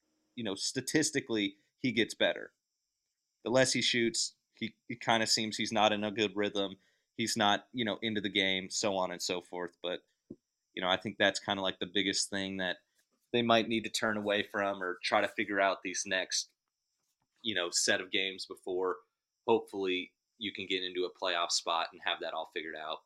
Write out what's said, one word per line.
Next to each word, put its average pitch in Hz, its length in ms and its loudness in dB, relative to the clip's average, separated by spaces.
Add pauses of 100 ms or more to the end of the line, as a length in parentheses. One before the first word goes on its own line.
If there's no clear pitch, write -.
(360)
you 123 80 -6
know, 101 120 -2
statistically, 127 1000 0 (260)
he 127 100 0
gets 107 220 2
better. 71 380 0 (920)
The 110 80 -2
less 131 220 6
he 127 80 2
shoots, 117 520 0 (200)
he, - 220 -10 (120)
it - 140 -10
kinda 113 260 2
seems 107 300 0
he's 110 160 -4
not 107 180 4
in 104 120 0
a 107 80 -2
good 101 240 0
rhythm. 101 420 -2 (380)
He's 113 220 -2
not, 101 340 4
you 123 140 -2
know, 101 160 -2
into 107 200 -2
the 101 80 -4
game, 95 420 0
so 101 260 0
on 90 140 0
and 90 100 -8
so 90 200 -2
forth. 90 420 -8
But, 87 160 -4 (720)
you 95 80 -8
know, 92 80 2
I 92 80 4
think 104 220 -6
that's 101 200 4
kinda, 101 220 -2
like, 92 160 -2
the - 80 -6
biggest 98 460 0
thing 95 260 -4
that 92 200 -2 (540)
they 120 120 4
might 117 240 6
need 113 160 0
to 110 80 -8
turn 110 260 -2
away 104 240 2
from 101 400 -2
or 90 220 -4
try 107 180 4
to 101 60 2
figure 101 320 -2
out 98 240 2
these 92 240 -4
next, 92 420 -2 (920)
you 113 100 -4
know, 87 180 0
set 101 300 2
of 92 100 -12
games 95 360 -4
before 92 500 -4 (500)
hopefully 95 640 0 (280)
you 104 140 -4
can 98 140 -10
get 92 140 0
into 90 240 -2
a - 180 -8
playoff 87 280 0
spot 85 400 0
and 85 120 -20
have 87 180 0
that 82 120 -6
all 80 220 -6
figured 80 200 -8
out. 78 300 -8